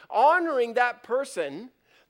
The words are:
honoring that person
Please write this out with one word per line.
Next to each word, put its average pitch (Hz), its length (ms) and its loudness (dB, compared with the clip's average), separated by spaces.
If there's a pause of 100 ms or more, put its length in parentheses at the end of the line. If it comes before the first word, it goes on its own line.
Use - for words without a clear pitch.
honoring 269 680 2
that 240 280 -2
person 220 680 -6 (400)